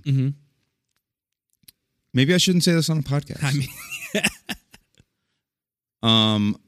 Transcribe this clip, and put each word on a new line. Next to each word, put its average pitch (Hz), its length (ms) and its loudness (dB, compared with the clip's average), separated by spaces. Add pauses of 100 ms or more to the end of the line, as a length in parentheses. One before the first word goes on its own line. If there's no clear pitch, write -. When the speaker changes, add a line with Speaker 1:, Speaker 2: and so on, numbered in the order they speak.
Speaker 1:
Mm-hmm. 135 240 0 (1800)
Speaker 2:
Maybe 135 200 4
I 180 40 4
shouldn't 180 260 2
say 175 100 2
this 165 160 0
on 160 100 -2
a - 20 -2
podcast. 143 420 -6
Speaker 1:
I 135 100 0
mean, 135 140 -2 (460)
<laughs> 202 100 -2 (1800)
Speaker 2:
Um, 107 640 2